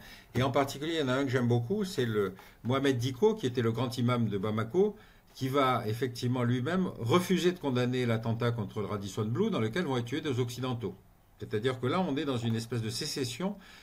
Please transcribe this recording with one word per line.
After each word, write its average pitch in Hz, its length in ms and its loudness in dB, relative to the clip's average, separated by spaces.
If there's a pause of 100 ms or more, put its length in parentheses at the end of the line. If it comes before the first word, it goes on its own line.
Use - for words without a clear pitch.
(340)
Et 120 80 2
en 131 80 2
particulier, 143 440 0
il 160 60 0
y - 20 2
en 135 60 0
a 127 60 2
un 139 100 2
que 131 60 -2
j'aime 123 180 2
beaucoup, 120 360 2
c'est 139 220 -2
le 104 280 0 (280)
Mohamed 135 340 2
Diko, 120 380 2
qui 220 120 -4
était 127 160 0
le 113 100 2
grand 120 260 -2
imam 120 300 2
de 98 100 0
Bamako, 110 580 0 (360)
qui 131 160 -4
va 131 400 4
effectivement 120 560 0
lui-même 131 440 0 (100)
refuser 175 540 2
de 180 60 -6
condamner 123 480 0
l'attentat 117 460 0
contre 110 280 -4
le 101 60 -2
Radisson 98 380 -4
Blu, 160 260 0
dans 175 80 -2
lequel 113 260 0
vont 135 120 -2
être 120 80 -2
tués 131 160 -4
deux 143 180 -2
Occidentaux. 120 560 -4 (460)
C'est-à-dire 117 400 -2
que 123 80 0
là, 170 120 0
on 156 160 0
est 156 80 -2
dans 139 120 0
une 117 180 0
espèce 113 280 -2
de 110 60 -2
sécession 151 680 -4 (260)